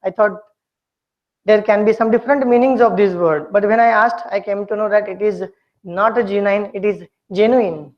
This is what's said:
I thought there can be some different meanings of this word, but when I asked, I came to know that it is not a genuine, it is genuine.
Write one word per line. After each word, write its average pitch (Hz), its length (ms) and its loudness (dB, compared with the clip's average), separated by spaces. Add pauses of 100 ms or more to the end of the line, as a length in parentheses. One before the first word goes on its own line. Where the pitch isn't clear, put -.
I 190 80 -4
thought 208 220 0 (1120)
there 214 160 4
can 208 240 2
be 220 80 4
some 226 180 0
different 247 360 0
meanings 240 340 2
of 214 160 2
this 196 160 2
word, 160 380 -2
but 202 120 0
when 214 160 0
I 233 60 4
asked, 233 460 2
I 202 80 -2
came 202 280 -6
to 214 80 -6
know 214 140 -4
that 208 180 0
it 185 140 -10
is 196 220 -2 (400)
not 202 340 -2
a 240 60 0
genuine, 202 500 -2
it 196 100 -10
is 190 200 -2 (280)
genuine. 190 680 0